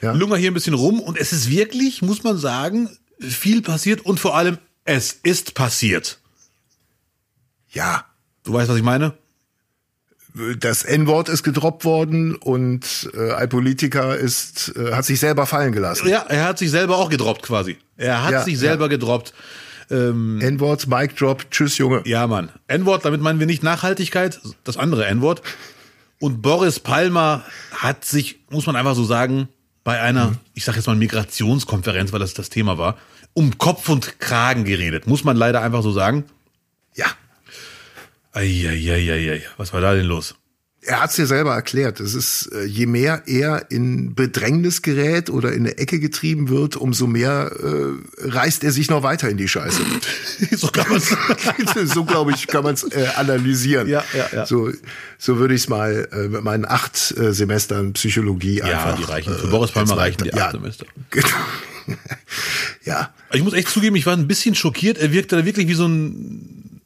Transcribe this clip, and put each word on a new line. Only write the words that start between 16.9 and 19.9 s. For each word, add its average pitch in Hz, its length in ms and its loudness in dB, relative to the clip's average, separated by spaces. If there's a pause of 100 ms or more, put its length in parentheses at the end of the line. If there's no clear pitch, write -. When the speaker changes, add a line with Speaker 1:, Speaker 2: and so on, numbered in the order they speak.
Speaker 2:
auch 185 120 2
gedroppt 117 320 0
quasi. 95 360 -2 (200)
Er 123 260 0
hat 151 80 0
Speaker 1:
Ja, 131 120 2
Speaker 2:
sich 180 100 -2
Speaker 1:
ja. 131 80 -2
Speaker 2:
selber 151 260 2
gedroppt. 120 460 0 (560)
Ähm, 117 500 0